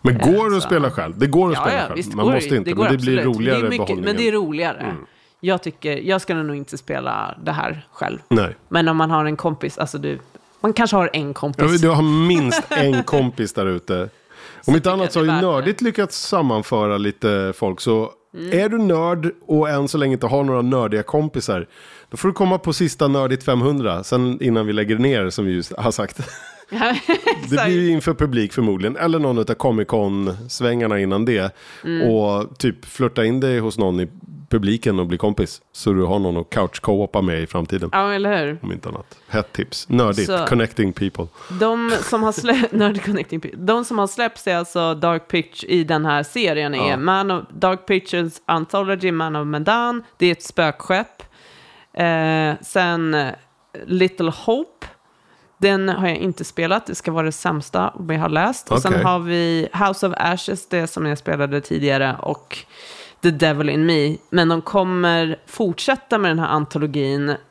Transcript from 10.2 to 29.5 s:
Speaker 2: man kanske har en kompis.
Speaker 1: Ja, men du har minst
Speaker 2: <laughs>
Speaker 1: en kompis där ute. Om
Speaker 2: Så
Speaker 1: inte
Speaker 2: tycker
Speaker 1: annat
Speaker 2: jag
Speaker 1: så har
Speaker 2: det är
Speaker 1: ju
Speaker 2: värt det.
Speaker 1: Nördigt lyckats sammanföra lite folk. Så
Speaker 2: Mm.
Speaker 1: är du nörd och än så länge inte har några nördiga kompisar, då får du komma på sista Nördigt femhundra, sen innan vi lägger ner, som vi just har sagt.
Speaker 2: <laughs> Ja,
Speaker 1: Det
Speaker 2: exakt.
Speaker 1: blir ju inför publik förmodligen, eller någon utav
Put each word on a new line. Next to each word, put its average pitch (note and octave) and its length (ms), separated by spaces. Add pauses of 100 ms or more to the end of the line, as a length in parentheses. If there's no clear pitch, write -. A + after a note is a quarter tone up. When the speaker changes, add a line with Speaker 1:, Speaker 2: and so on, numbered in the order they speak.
Speaker 2:
man G#3+ 140
kanske G#3+ 240
har F3 160
en C#3+ 200
kompis. C#3+ 320
Speaker 1:
Ja, - 60
men F3 60
du E3 120
har D#3 380
minst D3 380
Speaker 2:
<laughs> - 40
Speaker 1:
en C#3 340
kompis B2 500
där G2 120
ute. F2+ 360
Om G2 80 (520)
Speaker 2:
Så - 100
Speaker 1:
inte D#3 80
Speaker 2:
tycker F#3 120
Speaker 1:
annat F#3+ 140
Speaker 2:
jag E3+ 80
Speaker 1:
så F3 60
har D#3 60
Speaker 2:
det D#3+ 60
är D#3+ 40
Speaker 1:
ju C#3+ 60
Speaker 2:
värt - 20
det. F#3 80
Speaker 1:
Nördigt D3+ 300
lyckats A3 460
sammanföra A2 680
lite G2+ 580
folk. F#2+ 260
Så A2 300 (260)
Speaker 2:
Mm. F3 220
Speaker 1:
är G#3 100
du A3+ 80
nörd E3+ 540 (160)
och D3+ 220
än C#3+ 180
så D#3 100
länge C3+ 160
inte B2 140
har C#3 160
några C3 180
nördiga A#2 420
kompisar, B2+ 640 (420)
då A#2+ 80
får F#3 100
du G3 60
komma F#3 240
på E3+ 160
sista D3+ 340
Nördigt C3+ 360
femhundra, B2 600
sen B2 380
innan A2+ 260
vi G#2+ 60
lägger G#2+ 240
ner, A#2+ 320
som G2+ 160
vi F#2 80
just F2 240
har A2+ 140
sagt. - 280
Speaker 2:
<laughs> - 100 (400)
Ja, G#3+ 100
Speaker 1:
Det B3+ 340 (300)
Speaker 2:
exakt. - 60 (160)
Speaker 1:
blir F3+ 160
ju F3 80
inför D#3+ 240
publik B2 400
förmodligen, G#2+ 440
eller E3 220
någon C3 180
utav A2 180